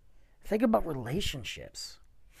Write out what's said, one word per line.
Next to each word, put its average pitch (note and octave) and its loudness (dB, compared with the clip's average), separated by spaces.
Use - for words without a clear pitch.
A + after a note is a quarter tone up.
Think G#3+ 0
about A3 6
relationships. C3 -4